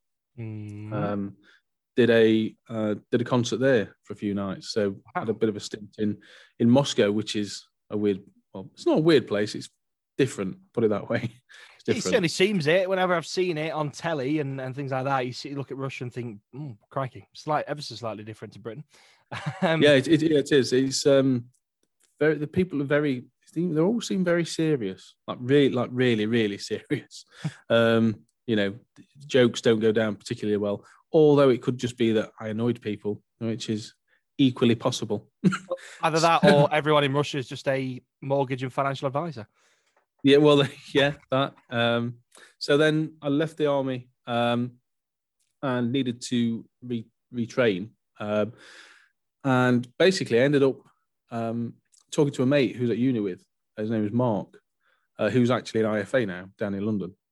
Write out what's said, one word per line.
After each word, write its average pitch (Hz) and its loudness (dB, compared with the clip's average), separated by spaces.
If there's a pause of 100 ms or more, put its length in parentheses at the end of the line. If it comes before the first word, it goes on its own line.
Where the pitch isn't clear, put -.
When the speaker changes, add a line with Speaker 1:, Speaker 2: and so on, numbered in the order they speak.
(380)
Speaker 1:
Mm. 107 -12
Speaker 2:
Um, 101 -6 (600)
did 117 6
a, 110 4 (140)
uh, 107 -4 (140)
did 120 0
a - -2
concert 117 -2
there 123 0
for - -16
a - -14
few 101 -4
nights. 95 -8
So 101 0
Speaker 1:
Wow. 98 -10 (180)
Speaker 2:
had 117 -6
a 107 0
bit 110 0
of 104 -4
a 104 -10
stint - -14
in, 104 -2 (400)
in 120 2
Moscow, 123 4
which 104 -4
is 104 -8 (220)
a 107 -8
weird, 101 -2 (320)
well, 98 -14
it's - -20
not 311 2
a - 2
weird 156 4
place. 104 -4
It's - -12 (480)
different, 101 -2 (160)
put 117 -2
it 107 4
that 101 -4
way. 120 -4
<laughs> - -20 (380)
It's - -20
Speaker 1:
It - 0
Speaker 2:
different. 202 -4
Speaker 1:
certainly 202 2
seems 190 0
it. 180 2
Whenever 185 0
I've 160 -2
seen 185 -4
it 156 -6
on 151 -4
telly 156 -4
and, 135 -6
and 131 -10
things 139 -8
like 131 -4
that, 135 0
you 127 -6
see, - -12
you 139 -10
look 135 -10
at 135 -10
Russia 135 -8
and 123 -10
think, 120 -10 (180)
"Mm, 135 -12 (140)
crikey, 131 -8
slight, 147 -4
ever 147 -8
so 131 -14
slightly 107 -10
different 107 -14
to - -20
Britain." 117 -14 (480)
<laughs> - -8
Um, 165 2
Speaker 2:
Yeah, 147 8
it, 131 4
it, 151 4
yeah, 156 2
it 139 -2
is. 123 4
It's, 135 0
um, 135 4 (760)
very, 151 2
the 147 -6
people 180 -2
are - -2
very, 143 0 (300)
they 160 -2
all 208 0
seem 196 -2
very 175 0
serious, 135 -4 (120)
like, 95 -8
really, 131 6
like, 123 -2
really, 123 2
really 107 0
<laughs> - -10
serious. - -8 (460)
Um, 113 4 (220)
you 113 0
know, 101 -2 (520)
jokes 123 2
don't 113 4
go 110 2
down 110 0
particularly 107 -4
well, 101 -4 (280)
although 147 6
it 123 2
could 123 -4
just 120 -6
be 113 2
that 110 0
I 110 -10
annoyed 113 -2
people, 104 -6 (160)
which 117 -6
is 110 -8 (420)
equally 127 4
possible. 113 -6 (120)
<laughs> - -4
Speaker 1:
Either 165 2
that 165 4
or 143 6
everyone 151 4
in 135 0
Russia 147 -2
is 123 -8
just - -10
a 131 -4 (180)
mortgage 135 -2
and 131 -6
financial 139 -4
advisor. 135 -6 (800)
Speaker 2:
Yeah, 139 8
well, 147 6 (120)
<laughs> - -20
yeah, 143 2 (180)
that. 135 -2 (160)
Um, 117 0 (420)
so 147 2
then 156 2
I 147 -4
left 151 -2
the 151 -2
army, 135 -4 (180)
um, 120 -2 (880)
and 123 -2
needed 127 -2
to 117 -2 (180)
re-, 120 -8 (260)
retrain. 113 -2 (280)
Um, 107 -2 (920)
and 127 2 (120)
basically 151 2
I 127 6
ended 143 2
up, 135 2 (540)
um, 117 -6 (360)
talking 143 0
to 135 -4
a 127 2
mate 135 2
who's 120 -2
at 104 -2
uni 123 0
with, 95 -6 (320)
his 110 -6
name 110 -2
is 101 -4
Mark, 117 -2 (600)
uh, 110 0
who's 120 2
actually 113 -2
an 110 0
I 107 -2
F 98 -8
A 127 2
now 92 -10 (100)
down 101 -4
in 98 -6
London. 98 -6 (180)